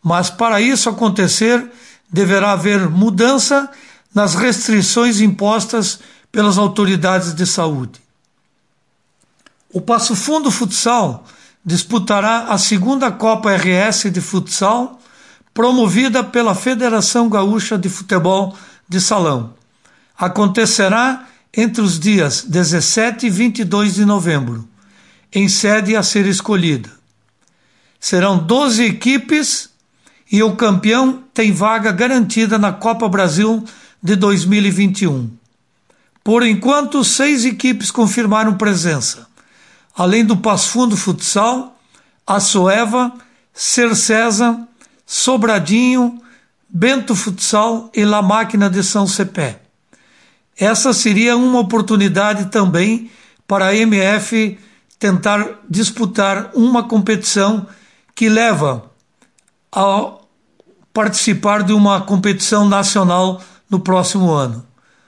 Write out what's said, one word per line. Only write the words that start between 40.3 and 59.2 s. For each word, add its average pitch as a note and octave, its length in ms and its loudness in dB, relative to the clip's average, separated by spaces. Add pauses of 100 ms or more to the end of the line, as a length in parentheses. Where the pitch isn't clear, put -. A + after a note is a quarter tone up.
Passo G3 320 0
Fundo A#3 260 0
Futsal, A3 840 -2 (480)
a G3+ 120 0
Soeva, G#3+ 720 0 (400)
Cercesa, A3+ 1160 0 (360)
Sobradinho, A#3+ 1160 0 (480)
Bento A#3 460 0
Futsal A3 760 -2
e G#3 140 0
La G#3 160 2
Máquina G#3 480 2
de F#3+ 140 -2
São G3+ 240 0
Cepé. F3+ 560 -4 (920)
Essa A3 380 0
seria A3+ 420 2
uma B3 240 2
oportunidade G3+ 920 0
também G3+ 580 0 (380)
para G3 180 0
a G3 100 2
M A3 220 2
F G#3 600 0 (400)
tentar G#3 680 -2
disputar G3+ 840 -2
uma A#3+ 300 2
competição G#3 840 0 (480)
que A3+ 160 0
leva E3 600 0 (800)